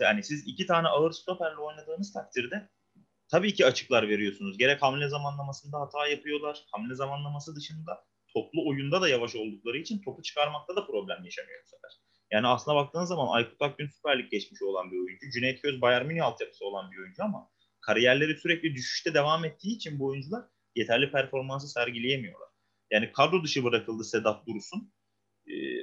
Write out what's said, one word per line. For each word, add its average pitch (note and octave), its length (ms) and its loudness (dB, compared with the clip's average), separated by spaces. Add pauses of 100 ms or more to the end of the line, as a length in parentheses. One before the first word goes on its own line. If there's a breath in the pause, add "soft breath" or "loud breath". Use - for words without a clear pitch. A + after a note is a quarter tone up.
Yani G#2 220 6
siz D3 240 -6
iki F3+ 200 -4
tane E3 220 4
ağır D#3 240 4
stoperle E3+ 440 -4
oynadığınız D3+ 560 -8
takdirde D#3+ 560 -6 (640)
tabii F#3+ 240 4
ki - 120 8
açıklar A#2+ 420 4
veriyorsunuz. G2+ 500 0
Gerek C#3 240 4
hamle C#3+ 260 4
zamanlamasında C#3+ 720 -6
hata C#3+ 260 -4
yapıyorlar. D3 520 -4 (140)
Hamle A2+ 220 -6
zamanlaması C#3+ 640 -6
dışında D#3 480 -10 (280)
toplu - 360 -2
oyunda C#3+ 340 0
da F3 60 6
yavaş A#2 260 2
oldukları A2 440 -6
için G3 240 -6
topu C3 200 -10
çıkarmakta D3 540 -2
da G3 100 -2
problem G2 380 -4
yaşanıyor - 400 -12
bu - 40 -20
sefer. - 220 -20 (400)
Yani G#2+ 160 2
aslına B2 300 4
baktığınız D#3+ 320 0
zaman D#3+ 180 0 (100)
Aykut A#2 260 0
Akgün C#3+ 260 -2
Süper C#3+ 300 0
Lig - 120 -8
geçmişi G2+ 340 -6
olan F#2 260 -4
bir F#2 60 -6
oyuncu. F#2 380 -8
Cüneyt B2+ 280 0
Köz C#3 180 -2
Bayern B2 260 4
Münih E3 180 0
altyapısı A2 400 -4
olan G2 260 -6
bir F#2+ 80 -18
oyuncu F#2+ 260 -10
ama - 260 -6 (300)
kariyerleri B2+ 560 4
sürekli E3 380 0
düşüşte - 400 -2
devam D#3 300 2
ettiği F#3 320 -6
için D#3 220 -8
bu C3+ 80 -2
oyuncular C#3 380 -6 (300)
yeterli A#2 360 2
performansı C3+ 580 -2
sergileyemiyorlar. A#2+ 800 -2 (420)
Yani A2 220 4
kadro E3 320 4
dışı C#3 200 0
bırakıldı A2+ 400 0
Sedat A2 420 0
Dursun. A2+ 460 -8 (540)
E, - 80 -10 (280)